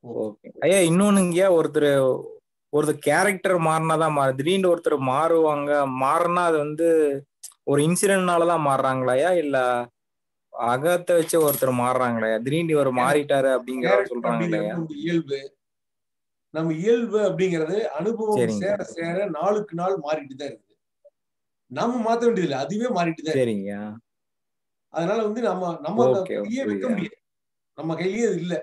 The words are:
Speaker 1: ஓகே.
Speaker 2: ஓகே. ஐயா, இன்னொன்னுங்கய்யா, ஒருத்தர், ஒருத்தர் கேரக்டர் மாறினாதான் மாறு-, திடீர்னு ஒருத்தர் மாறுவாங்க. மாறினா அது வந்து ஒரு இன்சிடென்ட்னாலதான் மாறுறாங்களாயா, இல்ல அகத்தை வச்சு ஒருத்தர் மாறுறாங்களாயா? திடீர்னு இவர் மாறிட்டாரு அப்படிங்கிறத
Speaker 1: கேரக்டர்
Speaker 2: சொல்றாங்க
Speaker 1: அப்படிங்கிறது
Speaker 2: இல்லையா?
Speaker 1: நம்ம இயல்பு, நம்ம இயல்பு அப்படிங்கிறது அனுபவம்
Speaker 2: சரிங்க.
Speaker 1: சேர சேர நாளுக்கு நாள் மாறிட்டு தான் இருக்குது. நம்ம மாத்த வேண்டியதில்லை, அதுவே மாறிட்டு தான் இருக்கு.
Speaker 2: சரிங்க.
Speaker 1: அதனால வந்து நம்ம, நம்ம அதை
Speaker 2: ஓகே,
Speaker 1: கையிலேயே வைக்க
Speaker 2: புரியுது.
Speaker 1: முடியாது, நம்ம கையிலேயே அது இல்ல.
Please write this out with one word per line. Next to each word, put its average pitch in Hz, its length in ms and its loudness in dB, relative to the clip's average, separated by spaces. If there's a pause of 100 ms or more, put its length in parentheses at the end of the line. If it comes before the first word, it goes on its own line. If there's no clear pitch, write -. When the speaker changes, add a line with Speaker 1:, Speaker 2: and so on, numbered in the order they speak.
Speaker 1:
ஓகே. 117 440 -10
Speaker 2:
ஓகே. - 120 -20
ஐயா, 180 200 2
இன்னொன்னுங்கய்யா, 185 680 2
ஒருத்தர், 151 400 2 (800)
ஒருத்தர் 147 260 0
கேரக்டர் 185 600 0
மாறினாதான் 160 580 0
மாறு-, 135 200 0
திடீர்னு 180 380 2
ஒருத்தர் 156 260 0
மாறுவாங்க. 147 720 2 (280)
மாறினா 170 440 2
அது 165 120 2
வந்து 151 320 0 (760)
ஒரு 143 180 2
இன்சிடென்ட்னாலதான் 175 840 2
மாறுறாங்களாயா, 131 720 2
இல்ல 143 220 0 (920)
அகத்தை 156 640 0
வச்சு 165 240 2
ஒருத்தர் 139 320 2
மாறுறாங்களாயா? 120 720 0
திடீர்னு 160 300 -2
இவர் 139 200 4
மாறிட்டாரு 139 560 2
அப்படிங்கிறத 127 420 -2
Speaker 1:
கேரக்டர் 196 200 2
Speaker 2:
சொல்றாங்க 120 260 -2
Speaker 1:
அப்படிங்கிறது 113 80 -2
Speaker 2:
இல்லையா? 107 300 -4
Speaker 1:
நம்ம 165 200 -8
இயல்பு, 151 440 -4 (1160)
நம்ம 165 200 -2
இயல்பு 214 440 0
அப்படிங்கிறது 180 680 0
அனுபவம் 214 520 -2
Speaker 2:
சரிங்க. 110 200 0
Speaker 1:
சேர 196 260 -2
சேர 170 420 -6
நாளுக்கு 185 480 -2
நாள் 185 220 -2
மாறிட்டு 147 400 -6
தான் 139 120 -10
இருக்குது. - 280 -20 (920)
நம்ம 196 280 -2
மாத்த 233 260 0
வேண்டியதில்லை, 175 340 0
அதுவே 185 260 -4
மாறிட்டு 175 380 -2
தான் 156 120 -2
இருக்கு. 135 60 2
Speaker 2:
சரிங்க. 101 320 -2 (1200)
Speaker 1:
அதனால 175 280 -2
வந்து 214 200 -2
நம்ம, 180 380 -2
நம்ம 160 220 0
அதை 127 180 4
Speaker 2:
ஓகே, - 140 -6
Speaker 1:
கையிலேயே 104 300 -4
வைக்க 202 220 -4
Speaker 2:
புரியுது. 247 40 -2
Speaker 1:
முடியாது, 180 280 -4 (600)
நம்ம 160 160 -4
கையிலேயே 196 320 -2
அது 180 140 0
இல்ல. 175 220 -4